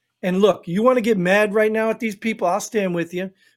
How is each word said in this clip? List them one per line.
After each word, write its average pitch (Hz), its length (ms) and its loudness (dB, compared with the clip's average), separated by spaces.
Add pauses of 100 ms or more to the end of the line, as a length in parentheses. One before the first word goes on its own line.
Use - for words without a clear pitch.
(220)
And 185 180 0
look, 196 280 2
you 180 140 -2
wanna 254 200 4
get 226 160 2
mad 196 360 2
right 214 180 2
now 220 180 0
at 220 100 -6
these 220 160 -6
people, 220 320 -4
I'll 190 120 0
stand 196 340 -4
with 170 200 -4
you. 190 160 -6 (260)